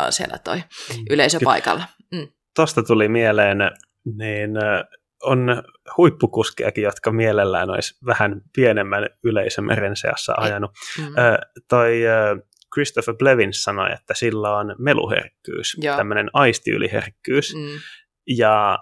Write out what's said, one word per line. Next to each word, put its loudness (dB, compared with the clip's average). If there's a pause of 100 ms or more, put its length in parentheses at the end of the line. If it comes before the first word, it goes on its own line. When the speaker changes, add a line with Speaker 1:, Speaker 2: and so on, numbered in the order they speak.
Speaker 1:
on -2
siellä -6
toi -6
Speaker 2:
Mm. -12
Speaker 1:
yleisö 2
Speaker 2:
Ky- 2
Speaker 1:
paikalla. 2 (280)
Mm. -8 (280)
Speaker 2:
Tosta 2
tuli 4
mieleen, 4 (600)
niin, -4
ö, 0 (380)
on 2 (340)
huippukuskejakin, 2
jotka -2
mielellään 2
olisi -6 (100)
vähän 0 (140)
pienemmän 2 (160)
yleisömeren -2
seassa -4
Speaker 1:
Ei. 0
Speaker 2:
ajanut. -4 (260)
Speaker 1:
Mm. -10
Speaker 2:
Ö, 2 (320)
toi, 2
ö, 2 (360)
Christopher -4
Blevins 2
sanoi, -2
että -8
sillä -2
on -6
meluherkkyys, -4
Speaker 1:
Joo. -2
Speaker 2:
tämmönen -2
aistiyliherkkyys. 0
Speaker 1:
Mm. -12 (580)
Speaker 2:
Ja 2